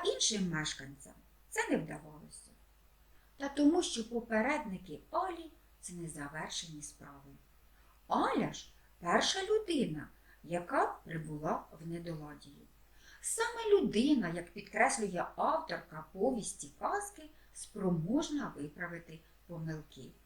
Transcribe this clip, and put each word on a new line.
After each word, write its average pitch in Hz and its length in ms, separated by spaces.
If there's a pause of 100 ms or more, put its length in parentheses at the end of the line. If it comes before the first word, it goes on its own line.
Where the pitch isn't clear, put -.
іншим 214 440
мешканцям 151 640 (360)
це 453 200
не 277 80
вдавалося? - 760 (880)
Та 277 120
тому, 294 340
що 226 260
попередники 220 920 (100)
Алі — 339 420 (300)
це 185 120
незавершені 156 880
справи. 139 500 (760)
Аля 254 460
ж - 180 (280)
перша 214 440
людина, 339 640 (360)
яка 175 420 (200)
прибула 156 580 (180)
в 160 60
недоладію. 151 800 (540)
Саме 453 520
людина, 254 560
як 170 240
підкреслює 208 720 (100)
авторка 190 800
повісті 202 560 (100)
казки, 349 500 (240)
спроможна 196 1000
виправити 165 640 (280)
помилки 160 640 (140)